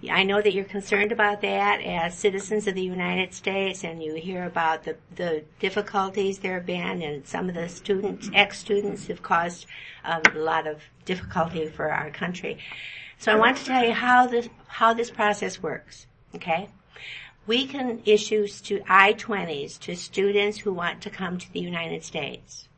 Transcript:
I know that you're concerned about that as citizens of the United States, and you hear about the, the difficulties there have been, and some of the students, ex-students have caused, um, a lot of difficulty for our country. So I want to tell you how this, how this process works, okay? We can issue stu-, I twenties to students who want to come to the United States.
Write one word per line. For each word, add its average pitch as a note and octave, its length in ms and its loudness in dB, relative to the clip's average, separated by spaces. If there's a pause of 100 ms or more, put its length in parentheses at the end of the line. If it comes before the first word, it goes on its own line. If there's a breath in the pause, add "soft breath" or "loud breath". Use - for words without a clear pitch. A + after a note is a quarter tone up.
I E3+ 140 4
know G3+ 180 4
that G#3 120 6
you're G3 100 0
concerned G3+ 480 0
about G#3 300 2
that G3+ 400 2
as F3 360 -2
citizens G#3 520 2
of F#3 80 -2
the F#3+ 60 -2
United F3+ 520 -2
States, F#3+ 480 -2
and E3 180 -8
you D#3 140 -4
hear F3+ 300 -6
about E3 400 0
the, D#3+ 120 -6 (200)
the E3 260 -2 (160)
difficulties G3 800 0
there F#3 160 -4
have F3+ 120 -4
been, F3+ 360 -2
and D3 240 -6
some F#3 220 -2
of F3 80 -4
the E3+ 120 -4
students, G3 640 -2
ex-students G3+ 760 0
have - 160 -8
caused, F3 420 0 (380 loud breath)
um, D#3+ 180 -2 (100)
a D#3 60 -8
lot D#3+ 300 -2
of D3+ 160 -12 (200)
difficulty E3+ 600 -6
for D#3 240 -6
our D3+ 200 -6
country. E3+ 480 -8 (600 loud breath)
So - 140 2
I - 20 6
want A#3 220 6
to - 80 -8
tell B3+ 200 4
you A#3 80 4
how B3 360 6
this, A#3+ 200 0 (200)
how A3+ 260 4
this A#3 160 -2
process G#3 500 0
works, - 460 -8 (260)
okay? F3 360 -2 (800 loud breath)
We B3+ 180 2
can B3+ 380 -4
issue G#3 420 6
stu-, G3+ 420 -6
I G3 260 8
twenties E3 640 -6
to F3 180 -8
students G3+ 640 0
who G#3 140 -2
want F3 280 -4
to G#3 100 -10
come F3+ 280 -6
to - 140 -14
the F3 60 -4
United E3 460 -6
States. - 720 -10